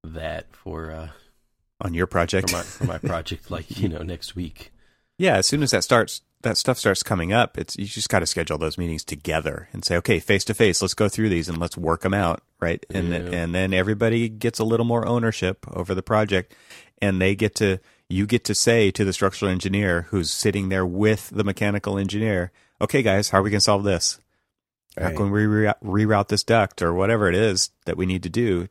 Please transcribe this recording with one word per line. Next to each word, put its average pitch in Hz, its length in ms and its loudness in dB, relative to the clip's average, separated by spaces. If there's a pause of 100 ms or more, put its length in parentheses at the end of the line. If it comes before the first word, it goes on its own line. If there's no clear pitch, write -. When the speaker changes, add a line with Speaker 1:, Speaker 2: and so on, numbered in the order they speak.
Speaker 1:
that 80 440 -10 (100)
for, 80 340 -10
uh, 80 180 -10 (720)
Speaker 2:
On 85 140 -4
your 87 120 2
project? 90 440 0
Speaker 1:
for 90 60 -4
my, 87 60 -4
for - 220 -8
my 85 140 -2
project, - 520 -6
like, 82 200 -10
Speaker 2:
<laughs> - 80 -10
Speaker 1:
you 104 100 0
know, 78 140 -6
next 85 320 -10
week. - 380 -10 (460)
Speaker 2:
Yeah, 170 180 4
as 95 100 4
soon 147 160 2
as 135 80 0
that 95 140 2
starts, - 380 2 (200)
that 107 160 0
stuff - 200 0
starts 98 260 2
coming 90 280 0
up, 113 240 2
it's, - 220 -8
you 101 80 -4
just - 220 -8
gotta 87 180 2
schedule 80 320 -4
those 78 200 -4
meetings 82 260 -6
together 78 680 -4
and 95 120 -12
say, 87 140 0
"Okay, 90 200 2
face 98 280 2
to 110 80 -2
face, 101 280 4
let's 95 120 -2
go 107 140 2
through 110 200 0
these 85 200 0
and 82 100 -4
let's 85 180 -4
work 82 280 0
'em 95 100 2
out," 90 280 0 (180)
right? 85 320 -2
And 90 200 -2
then, 87 200 -4
Speaker 1:
Yeah. 87 120 -4
Speaker 2:
and 85 100 -4
then 95 180 0
everybody 110 560 2
gets 110 300 -4
a 113 60 0
little 113 220 2
more 117 200 0
ownership 113 680 -2
over 90 220 -4
the 95 80 -4
project, 104 520 0 (460)
and 98 200 2
they 98 160 4
get 104 200 0
to, 95 220 2 (300)
you 95 180 0
get 117 200 0
to 104 100 -2
say 113 340 4
to 104 140 0
the 95 80 0
structural 98 400 0
engineer 92 580 0
who's 87 220 -2
sitting 98 360 -2
there 95 180 0
with 104 440 0
the 101 140 -2
mechanical 101 520 -2
engineer, 98 540 -2 (300)
"Okay, 131 220 0
guys, 101 260 2
how 95 100 2
are 95 40 4
we 98 80 0
gonna 104 100 2
solve 101 240 2
this? 92 340 0 (800)
How 90 80 -2
Speaker 3:
Right. 85 100 -2
Speaker 2:
can 101 140 0
we 104 160 2
re-, 107 260 2 (100)
reroute 104 460 2
this 101 140 0
duct 110 400 2
or 85 100 2
whatever 101 360 2
it 87 80 2
is 101 340 2 (160)
that 85 100 -4
we 90 80 -2
need 92 200 -2
to 90 40 -4
do 98 420 0